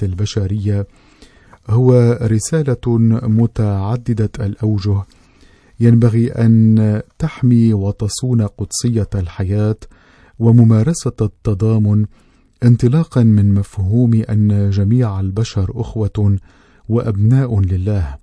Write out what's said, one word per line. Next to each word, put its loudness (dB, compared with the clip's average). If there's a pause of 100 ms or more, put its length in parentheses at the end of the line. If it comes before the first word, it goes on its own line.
البشرية -4 (840)
هو 4
رسالة -2 (240)
متعددة -2 (100)
الأوجه، -2 (800)
ينبغي 2
أن 2 (160)
تحمي 2
وتصون -4
قدسية -4
الحياة -4 (640)
وممارسة 2
التضامن، 0 (580)
انطلاقا 2
من 4
مفهوم 0
أن 0
جميع 0
البشر -4
أخوة -2 (500)
وأبناء 0
لله، -2